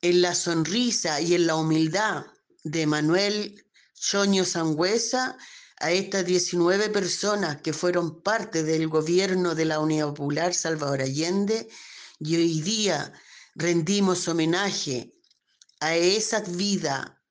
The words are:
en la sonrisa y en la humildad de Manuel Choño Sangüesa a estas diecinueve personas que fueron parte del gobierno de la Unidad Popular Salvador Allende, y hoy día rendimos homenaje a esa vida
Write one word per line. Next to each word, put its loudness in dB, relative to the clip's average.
en 4
la 2
sonrisa 0
y 2
en 4
la 2
humildad 0
de -2
Manuel 0
Choño 2
Sangüesa -2
a -2
estas 0
diecinueve 2
personas -2
que -4
fueron -2
parte -2
del 0
gobierno 2
de 0
la 0
Unidad 0
Popular -2
Salvador -2
Allende, -2
y -2
hoy 2
día -2
rendimos 2
homenaje -2
a 0
esa 2
vida -4